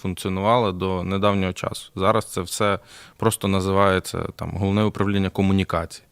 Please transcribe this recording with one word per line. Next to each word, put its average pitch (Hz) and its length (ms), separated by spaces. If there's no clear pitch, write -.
функціонувала 98 720
до 92 320
недавнього 98 500
часу. - 420
Зараз 104 300
це - 160
все 101 380
просто 107 300
називається 95 880
там 82 240
Головне 98 240
управління 98 460
комунікацій. 95 720